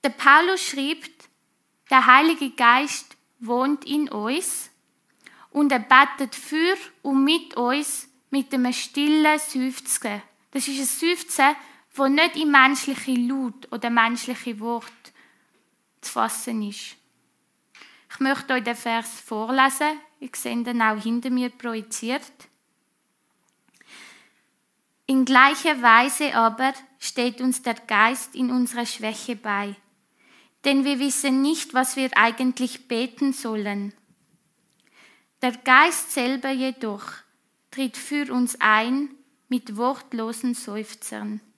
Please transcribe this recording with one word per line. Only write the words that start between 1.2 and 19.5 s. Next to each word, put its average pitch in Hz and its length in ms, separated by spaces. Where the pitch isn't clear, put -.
der 254 160
Heilige 285 440
Geist 254 640
wohnt 254 460
in 294 240
uns 240 640
und 285 200
er 262 80
betet 262 560
für 330 420
und 269 200
mit 320 320
uns 254 540
mit 269 220
einem 247 200
stillen 302 680
Seufzen. 254 840
Das - 160
ist 277 140
ein 269 60
Seufzen, 302 680
das 277 140
nicht 320 280
in 302 140
menschliche 269 640
Laut 247 560
oder 233 200
menschliche 233 680
Worte 233 320
zu - 100
fassen 226 520
ist. - 340
Ich - 100
möchte 269 340
euch 240 100
den 233 100
Vers 226 460
vorlesen. 269 800